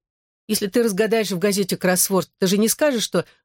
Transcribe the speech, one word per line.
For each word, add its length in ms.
Если 180
ты 160
разгадаешь 480
в 80
газете 400
кроссворд, 640
ты 80
же 100
не 100
скажешь, 360
что 220